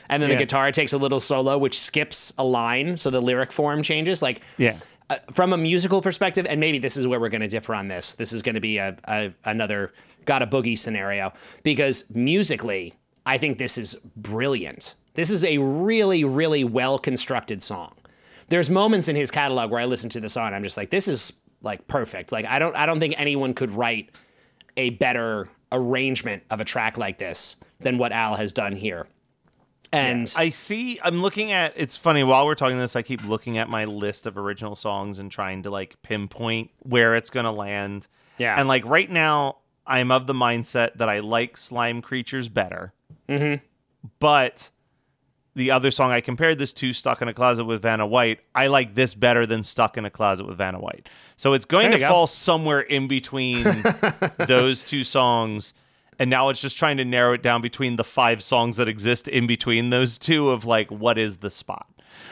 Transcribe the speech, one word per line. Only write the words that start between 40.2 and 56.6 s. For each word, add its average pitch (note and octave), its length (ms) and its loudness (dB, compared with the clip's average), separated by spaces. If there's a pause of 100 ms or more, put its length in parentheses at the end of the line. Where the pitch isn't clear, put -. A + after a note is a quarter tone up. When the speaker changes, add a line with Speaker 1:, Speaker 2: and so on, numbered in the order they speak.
Speaker 2:
the C#3 60 0
mindset A#2+ 640 0
that A2+ 120 0
I G#2 120 0
like A#2 360 -2
Slime A#2 460 -4
Creatures B2+ 460 -6
better. F#2 440 -4 (340)
Speaker 1:
Mm-hmm. C#3+ 360 -2 (560)
Speaker 2:
But C#3+ 500 2 (840)
the C3 160 0
other C3 200 4
song C3 200 2
I A#2+ 100 2
compared C#3+ 380 0
this C#3 140 -4
to, B2+ 200 -4
Stuck - 280 -2
in A#2+ 80 -4
a A2+ 40 -6
Closet B2 300 2
with A2+ 180 -4
Vanna A2 240 0
White, A2+ 360 2 (120)
I C3+ 140 2
like B2+ 280 2
this B2 200 2
better A#2+ 300 4
than A2 180 -2
Stuck - 340 0
in A2 80 -6
a G2+ 40 -6
Closet G2 360 0
with G2 120 -12
Vanna F#2 220 -2
White. - 280 -10 (300)
So C#3 160 2
it's C3+ 120 2
going F#3+ 200 4
Speaker 1:
There A3+ 80 6
Speaker 2:
to G#3 60 6
Speaker 1:
you C3+ 80 2
go. - 40 6
Speaker 2:
fall E3+ 160 6
somewhere D#3 540 2
in C3+ 260 -2
between B2+ 560 -2
Speaker 1:
<laughs> F#3 760 0
Speaker 2:
those B2+ 440 4
two C#3 220 -4
songs. A#2 680 0 (460)
And C3 100 2
now C3+ 200 4
it's C3+ 100 -2
just C#3 180 -6